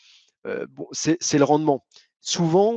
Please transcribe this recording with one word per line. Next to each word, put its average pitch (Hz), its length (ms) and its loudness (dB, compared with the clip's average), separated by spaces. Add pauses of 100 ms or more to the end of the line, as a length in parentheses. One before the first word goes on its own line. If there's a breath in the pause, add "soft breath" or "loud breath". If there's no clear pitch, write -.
(460 soft breath)
euh, - 220 -8
bon, 135 240 -16
c'est, 151 300 -2
c'est - 160 -2
le 143 80 6
rendement. 147 400 0 (340 soft breath)
Souvent, 180 580 0